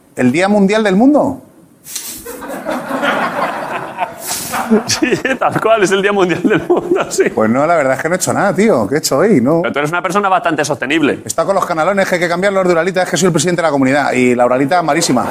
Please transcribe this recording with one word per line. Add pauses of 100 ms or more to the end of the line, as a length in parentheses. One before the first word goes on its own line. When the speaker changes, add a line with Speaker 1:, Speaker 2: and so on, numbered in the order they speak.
(160)
Speaker 1:
¿el
Día
Mundial
del
Mundo?
Speaker 2:
<laughs> (3250)
Sí, (200)
tal
cual,
es
el
Día
Mundial
del
Mundo,
sí.
Speaker 1:
Pues
no,
la
verdad
es
que
no
he
hecho
nada,
tío.
¿Qué
he
hecho
hoy?
No.
Speaker 2:
Pero
tú
eres
una
persona
bastante
sostenible.
Speaker 1:
He
estado
con
los
canalones,
que
hay
que
cambiarlo,
Duralita,
es
que
soy
el
presidente
de
la
comunidad.
Y
la
Uralita,
malísima.